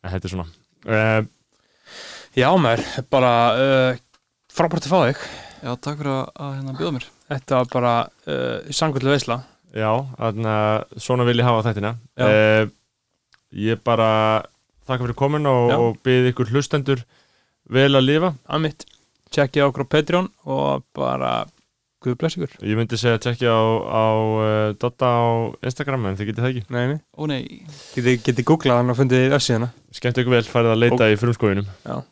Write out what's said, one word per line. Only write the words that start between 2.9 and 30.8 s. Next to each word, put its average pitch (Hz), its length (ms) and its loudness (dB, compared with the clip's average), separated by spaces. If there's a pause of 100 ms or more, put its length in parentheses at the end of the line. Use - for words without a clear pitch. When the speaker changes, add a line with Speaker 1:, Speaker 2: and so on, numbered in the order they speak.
Speaker 2:
bara, 127 220 4 (260)
eh, 131 380 2 (520)
frábært 165 380 -2
að 143 80 -2
fá 185 60 4 (120)
þig. - 120 -8 (380)
Speaker 3:
Já, 123 140 -6
takk 147 220 -10
fyrir 143 120 -6
að, 135 220 -4
að, 143 240 -12
hérna, 135 180 -10
bjóða 165 200 -6
mér. 123 100 -8 (240)
Speaker 2:
Þetta 135 300 -2
var 127 120 0
bara, 123 220 0 (340)
eh, 127 460 -6
sanngölluð 139 400 -2
veisla. 127 240 -2 (320)
Speaker 1:
Já, 110 220 -2 (260)
þannig 110 300 -4
að 107 520 -2
svona 123 280 0
vil 120 120 2
ég 120 60 2
hafa 113 240 2
þættina. 104 240 -4 (240)
Speaker 2:
Já. 123 100 0
Speaker 1:
Eh, 107 400 4 (880)
ég 107 320 -4
bara 110 600 2 (440)
þakka 123 180 -4
fyrir 120 80 -4
komin 147 320 -2
og, 123 240 4
Speaker 2:
Já. 135 80 2
Speaker 1:
og 117 240 0
bið 127 300 4
ykkur 113 180 -4
hlustendur 139 540 -2 (640)
vel 135 220 4
að 131 140 4
lifa. 156 260 2 (160)
Speaker 2:
Að 156 140 -2
mitt. 151 240 -6 (460)
Tjekkið 143 300 0
á 139 60 4
okkur 135 160 -4
á - 40 -10
Patreon 170 420 0 (160)
og 139 380 -2 (100)
bara 65 400 -2 (680)
Guð 123 160 -4
bless 160 160 -4
ykkur. 165 220 -8 (100)
Speaker 1:
Ég 107 80 0
myndi 113 240 -2
segja 120 180 2
tjekkið 120 300 -4
á, 113 160 4 (240)
á, 110 180 0 (360)
eh, 107 340 0
Dodda 123 320 -4
á 120 160 2 (380)
Instagram, 131 460 -4
en 95 100 -4
þið 107 160 -6
getið 113 100 -4
það 127 80 0
ekki. 123 200 -6
Speaker 2:
Nei, 123 180 -2
nei. 147 120 -4 (140)
Speaker 3:
Ó, 156 140 -8
nei. - 340 -10 (320)
Speaker 2:
Þið - 0 -
getið, 123 300 2
getið 123 200 0
googlað 143 320 4
hann 123 140 2
og 120 80 0
fundið 127 320 4
vefsíðuna. 120 380 0 (240)
Speaker 1:
Skemmtu 123 320 -2
ykkur 123 100 2
vel, 117 80 4
farið 117 320 2
að 113 80 2